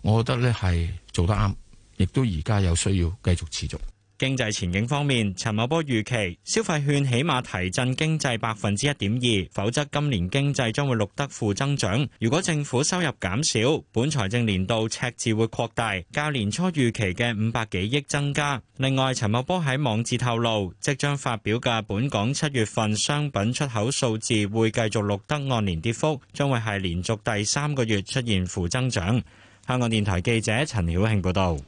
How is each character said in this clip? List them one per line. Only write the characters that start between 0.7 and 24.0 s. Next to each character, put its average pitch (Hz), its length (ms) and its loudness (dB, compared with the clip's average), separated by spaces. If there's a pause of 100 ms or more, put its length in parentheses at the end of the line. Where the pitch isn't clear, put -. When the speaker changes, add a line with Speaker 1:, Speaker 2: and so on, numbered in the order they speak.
Speaker 1:
做 87 140 2
得 104 80 2
啱， 101 200 2 (420)
亦 92 100 2
都 135 180 0
而 90 180 0
家 104 180 2
有 87 160 4
需 98 220 2
要 85 100 2 (160)
繼 92 80 2
續 87 180 0
持 - 160 -6
續。 - 100 -6 (420)
Speaker 2:
經 135 180 0
濟 120 140 0
前 95 220 -2
景 98 160 2
方 147 180 0
面， 117 300 2
陳 110 180 -2
茂 110 140 2
波 165 160 2
預 120 180 0
期 101 400 -2
消 - 180 0
費 160 240 -2
券 143 200 2
起 127 180 2
碼 147 180 0
提 92 300 -4
振 127 240 0
經 156 240 0
濟 131 200 0
百 113 140 -2
分 104 220 0
之 117 140 0
一 143 60 0
點 98 180 0
二， 117 400 2
否 104 180 0
則 143 220 -2
今 147 180 0
年 92 180 0
經 139 240 0
濟 123 200 0
將 143 160 0
會 123 80 2
錄 107 180 0
得 143 140 -2
負 104 260 -2
增 139 220 0
長。 123 280 0 (140)
如 110 100 0
果 151 140 2
政 151 220 -2
府 127 180 0
收 180 160 0
入 175 80 0 (140)
減 95 240 -2
少， 135 360 2 (120)
本 127 180 2
財 135 160 0
政 120 180 0
年 95 220 2
度 110 220 0
赤 - 280 -4
字 - 160 0
會 110 140 4
擴 113 260 -2
大， 107 280 -2 (120)
較 151 200 -2
年 110 180 0
初 165 220 -2
預 131 180 2
期 101 240 -2
嘅 120 180 0
五 110 200 0
百 113 140 -2
幾 98 240 -2
億 143 180 0
增 143 260 -2
加。 143 260 -2 (180)
另 135 180 2
外， 131 180 2
陳 117 160 0
茂 117 140 2
波 180 180 0
喺 139 180 0
網 117 240 0
誌 120 140 -2
透 120 180 2
露， 110 440 0
即 143 160 0
將 143 200 0
發 131 200 -2
表 104 220 0
嘅 117 240 0
本 110 280 -2
港 110 240 0
七 156 140 -2
月 123 180 0
份 107 300 0
商 147 340 -2
品 104 220 0
出 143 160 -2
口 113 200 0
數 113 300 0